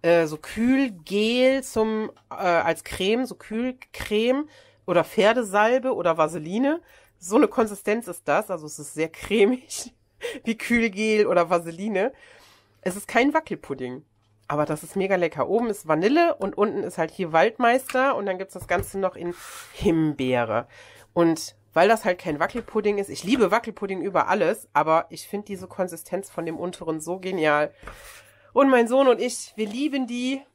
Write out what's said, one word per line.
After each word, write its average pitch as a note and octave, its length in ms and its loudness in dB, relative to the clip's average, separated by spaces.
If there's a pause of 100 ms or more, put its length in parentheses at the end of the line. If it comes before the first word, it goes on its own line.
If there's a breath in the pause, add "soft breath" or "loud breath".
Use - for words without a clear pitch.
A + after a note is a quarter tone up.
äh, E3+ 240 4
so D3+ 120 -8
Kühlgel A#3+ 1200 0
zum, A3 480 -2 (200)
äh, - 40 -12
als E3+ 480 0
Creme, A3+ 440 -2
so F#3 100 -12
Kühlcreme B3 1120 -4 (380 loud breath)
oder E3+ 160 2
Pferdesalbe A3+ 920 2
oder E3 240 0
Vaseline. F3 640 0 (360 soft breath)
So F#3 180 -2
eine C4 120 6
Konsistenz A3 580 -2
ist - 220 -10
das, F#3 220 0
also D#3+ 160 -8
es - 120 -14
ist D3 140 -14
sehr D#3+ 160 -2
cremig, - 840 0 (240)
<laughs> A4+ 260 -10
wie A3+ 140 -4
Kühlgel A3 680 0
oder F3 220 2
Vaseline. F#3 640 -2 (720 soft breath)
Es F3+ 140 -4
ist - 120 -14
kein C4+ 260 2
Wackelpudding, C3+ 680 -6 (420)
aber D3 200 -2
das D3+ 160 -6
ist - 120 -18
mega G3 220 0
lecker. E3 320 -2
Oben A3+ 220 0
ist G3 180 -8
Vanille B3+ 460 4
und - 240 -6
unten G3+ 240 0
ist - 160 -8
halt E3 120 0
hier E3+ 220 -6
Waldmeister B3 840 2
und G3+ 120 -4
dann F#3 120 -4
gibt's F#3+ 160 -12
das - 140 -14
Ganze G3 300 -2
noch F#3 180 -2
in F3 180 -8 (380)
Himbeere. B2+ 960 0 (460 loud breath)
Und E3 400 2 (180)
weil F3 160 6
das A3 160 2
halt F3+ 140 0
kein D3+ 200 -6
Wackelpudding G#3 600 -2
ist, G3 100 -4
ich - 160 -10
liebe G#3 260 2
Wackelpudding G3 520 -4
über F3+ 260 0
alles, E3+ 460 0
aber D#3+ 340 2
ich - 180 -16
find G#3 220 -8
diese F#3+ 180 -10
Konsistenz F3+ 640 -6
von E3+ 160 -8
dem E3 140 -8
unteren D#3+ 420 -6
so E3+ 200 -6
genial. D#3 520 0 (800 loud breath)
Und C4+ 160 6
mein A#3+ 180 6
Sohn C4 220 4
und A3 120 4
ich, A#3+ 360 -6
wir G#3+ 100 -2
lieben C4 400 -4
die. B3+ 360 -4 (120)